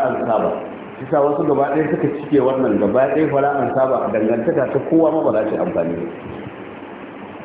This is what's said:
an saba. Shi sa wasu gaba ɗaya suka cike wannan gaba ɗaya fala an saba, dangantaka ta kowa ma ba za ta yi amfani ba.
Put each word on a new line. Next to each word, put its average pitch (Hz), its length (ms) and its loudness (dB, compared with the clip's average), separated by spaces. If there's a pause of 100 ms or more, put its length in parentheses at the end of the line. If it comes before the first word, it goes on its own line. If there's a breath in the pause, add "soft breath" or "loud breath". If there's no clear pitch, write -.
an 123 100 0 (140)
saba. 104 240 0 (440)
Shi 131 140 -12
sa 151 100 2
wasu 143 240 2
gaba 139 300 2
ɗaya 156 160 0
suka 147 180 0
cike - 320 0
wannan 127 380 2
gaba 110 340 4
ɗaya 156 160 2
fala 139 220 2
an 135 240 0
saba, 127 380 2
dangantaka 117 560 2
ta 143 100 0 (100)
kowa 160 220 6
ma 156 120 2
ba 139 100 2
za 104 120 2
ta - 60 -2
yi - 80 -2
amfani 87 380 -2
ba. 85 100 -6 (1400)